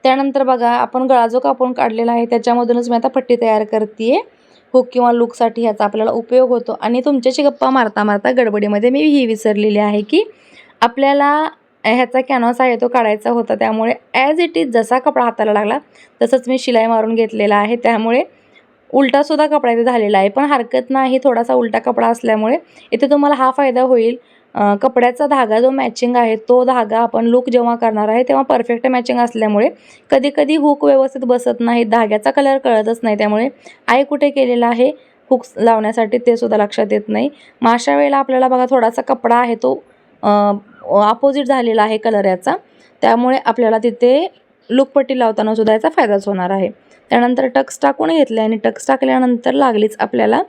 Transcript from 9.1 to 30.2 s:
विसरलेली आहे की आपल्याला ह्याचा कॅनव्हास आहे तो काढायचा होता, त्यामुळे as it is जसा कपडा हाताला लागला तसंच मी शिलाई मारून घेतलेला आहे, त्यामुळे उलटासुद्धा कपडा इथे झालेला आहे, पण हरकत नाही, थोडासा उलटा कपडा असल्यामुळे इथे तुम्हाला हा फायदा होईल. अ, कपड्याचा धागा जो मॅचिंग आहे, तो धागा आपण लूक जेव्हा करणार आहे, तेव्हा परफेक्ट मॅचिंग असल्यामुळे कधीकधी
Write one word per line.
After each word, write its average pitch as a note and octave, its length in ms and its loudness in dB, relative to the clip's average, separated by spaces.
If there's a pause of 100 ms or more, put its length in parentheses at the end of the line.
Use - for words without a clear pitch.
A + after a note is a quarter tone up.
विसरलेली G#3 540 0
आहे G#3 220 0
की D#4 220 0 (580)
आपल्याला C#4 680 2 (380)
ह्याचा B3 360 0
कॅनव्हास B3 400 -2
आहे B3 140 2
तो A#3+ 120 -2
काढायचा A3+ 420 0
होता, A3+ 260 -2
त्यामुळे A3 380 -2 (200)
as D4 260 0
it E4+ 180 -2
is D4 140 -2
जसा A#3 280 0
कपडा C4+ 240 0
हाताला G#3+ 300 -2
लागला G#3+ 240 -2 (440)
तसंच B3 260 0
मी C4 100 0
शिलाई A#3 280 0
मारून A3+ 300 0
घेतलेला G#3+ 400 0
आहे, G#3 200 0
त्यामुळे A#3 480 0 (680)
उलटासुद्धा C#4+ 540 2
कपडा C#4+ 240 0
इथे A#3 120 0
झालेला A3 340 0
आहे, G3 120 2
पण C4 140 -2
हरकत B3+ 460 -2
नाही, C4 280 0
थोडासा B3+ 360 0
उलटा A3+ 260 0
कपडा A3+ 280 -2
असल्यामुळे A3+ 500 0 (340)
इथे B3+ 180 0
तुम्हाला C#4+ 260 2
हा C4 220 0
फायदा B3+ 240 0
होईल. B3 340 2 (420)
अ, G3+ 180 2
कपड्याचा B3+ 520 0
धागा A#3 320 0
जो B3+ 100 4
मॅचिंग B3 460 -2
आहे, A3+ 200 2
तो B3 280 2
धागा A#3 360 0
आपण A#3 260 0
लूक B3 240 0
जेव्हा A#3 260 0
करणार G#3+ 320 -2
आहे, A#3 160 0
तेव्हा C4+ 200 0
परफेक्ट A#3+ 440 -2
मॅचिंग B3 320 -2
असल्यामुळे A3 500 0 (420)
कधीकधी C#4 440 0